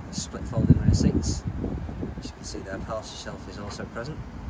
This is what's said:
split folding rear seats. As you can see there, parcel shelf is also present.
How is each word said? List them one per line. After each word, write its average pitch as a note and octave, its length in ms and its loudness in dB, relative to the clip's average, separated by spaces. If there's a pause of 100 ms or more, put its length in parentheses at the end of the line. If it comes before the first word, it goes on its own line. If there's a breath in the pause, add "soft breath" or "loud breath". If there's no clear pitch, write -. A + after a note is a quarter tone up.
(120)
split - 320 -6
folding - 360 6
rear - 140 8
seats. - 480 4 (800)
As - 60 -10
you - 60 -10
can - 120 -14
see - 160 -8
there, F#2+ 180 -8
parcel - 380 -6
shelf - 320 -10
is F#2+ 100 -10
also G2+ 280 -8
present. A#2+ 300 -8 (340)